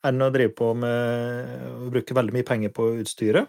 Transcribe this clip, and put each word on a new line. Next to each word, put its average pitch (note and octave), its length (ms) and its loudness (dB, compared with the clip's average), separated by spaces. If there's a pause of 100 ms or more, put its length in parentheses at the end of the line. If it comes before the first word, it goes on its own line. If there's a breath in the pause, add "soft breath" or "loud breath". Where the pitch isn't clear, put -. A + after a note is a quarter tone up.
enn C3 180 2
å C3+ 80 4
drive B2+ 240 2
på A#2 200 0
med, A#2+ 800 -2 (320)
å B2 40 -6
bruke B2 240 -2
veldig A#2 200 2
mye B2 120 0
penger G#2+ 280 -2
på A2+ 140 2 (140)
utstyret. A2+ 460 2